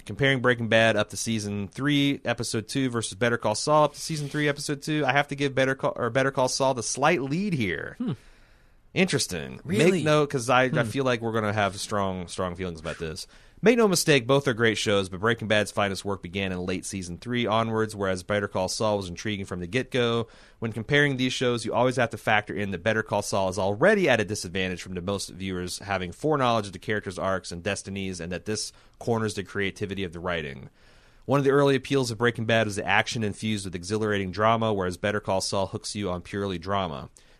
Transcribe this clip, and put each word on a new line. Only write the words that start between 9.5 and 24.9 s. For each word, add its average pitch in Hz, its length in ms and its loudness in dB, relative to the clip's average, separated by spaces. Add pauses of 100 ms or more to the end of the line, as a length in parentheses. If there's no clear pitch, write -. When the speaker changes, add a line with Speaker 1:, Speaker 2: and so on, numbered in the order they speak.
Speaker 2:
Really? 156 280 4
Speaker 1:
Make 175 120 0
note, 151 260 4
'cause 120 180 -2
I, 127 160 6
I 131 40 2
Speaker 2:
Hmm. 127 160 0
Speaker 1:
feel 131 200 -2
like 123 160 2
we're 113 120 -2
gonna 107 200 0
have 98 260 0
strong, 95 500 -2
strong 90 280 -4
feelings 87 240 -6
about 78 180 -6
this. 82 280 -8 (360)
Make 233 160 6
no 220 100 6
mistake, 147 380 4
both 139 220 4
are 123 60 2
great 113 240 4
shows, 101 300 2
but 90 120 -10
Breaking 113 280 0
Bad's 104 220 2
finest 98 340 -2
work 98 180 -4
began 95 300 -4
in 90 140 -4
late 92 180 -4
season 87 340 -8
three 120 280 -2
onwards, 110 500 0
whereas 95 260 -2
Better 101 260 0
Call 92 200 0
Saul 107 300 0
was 95 100 -6
intriguing 98 380 -6
from 90 140 -6
the 90 60 -6
get-go. 117 640 0 (300)
When 113 140 -6
comparing 143 440 2
these 127 160 0
shows, 123 320 0
you 107 80 -4
always 120 240 2
have 120 140 2
to 107 80 -8
factor 104 360 2
in 98 160 -4
that 95 120 -6
Better 110 200 2
Call 104 200 -2
Saul 98 260 0
is 92 100 -2
already 147 520 4
at 113 100 4
a 107 60 0
disadvantage 92 560 -4
from 95 120 -10